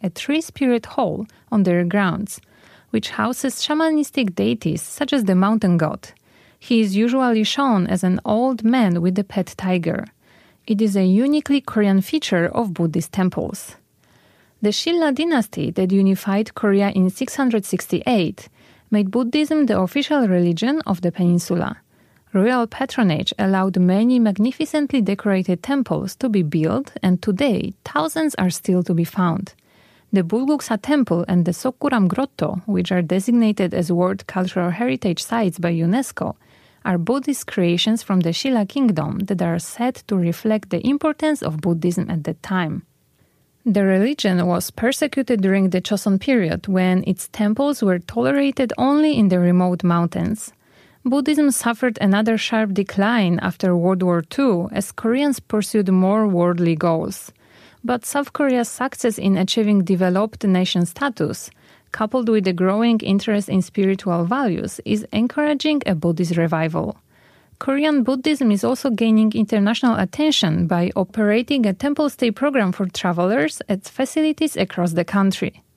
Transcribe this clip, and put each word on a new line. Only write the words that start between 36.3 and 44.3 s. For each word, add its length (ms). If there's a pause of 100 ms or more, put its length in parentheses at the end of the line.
are 120
Buddhist 500
creations 560
from 180
the 80
Shilla 380
Kingdom 520
that 220
are 180
said 360 (120)
to 80
reflect 540
the 180
importance 540
of 180
Buddhism 500
at 140
that 180
time. 440 (800)
The 180
religion 640